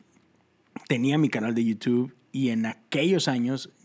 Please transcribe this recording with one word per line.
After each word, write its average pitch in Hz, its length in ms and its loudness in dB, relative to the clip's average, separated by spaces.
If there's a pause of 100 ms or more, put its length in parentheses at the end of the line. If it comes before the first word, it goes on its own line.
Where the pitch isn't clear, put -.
(880)
tenía 135 300 2
mi 151 120 4
canal 113 260 -2
de 117 80 0
YouTube 120 500 0 (180)
y 135 180 0
en 113 160 0
aquellos 180 600 0
años 127 420 -2 (160)